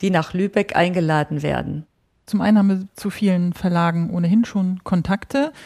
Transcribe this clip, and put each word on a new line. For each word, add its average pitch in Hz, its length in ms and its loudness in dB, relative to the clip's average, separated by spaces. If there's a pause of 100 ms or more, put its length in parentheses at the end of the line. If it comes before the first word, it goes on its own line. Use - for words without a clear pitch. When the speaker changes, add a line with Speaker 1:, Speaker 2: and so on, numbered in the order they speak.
Speaker 1:
die 196 80 0
nach 165 240 0
Lübeck 202 420 -2
eingeladen 156 640 0
werden? 147 420 -4 (420)
Speaker 2:
Zum 202 140 -2
einen 208 180 4
haben 196 100 4
wir 190 260 -2
zu - 160 -6
vielen 180 420 0
Verlagen 170 600 0
ohnehin 180 300 2
schon 185 400 -2
Kontakte, 202 680 -2 (140)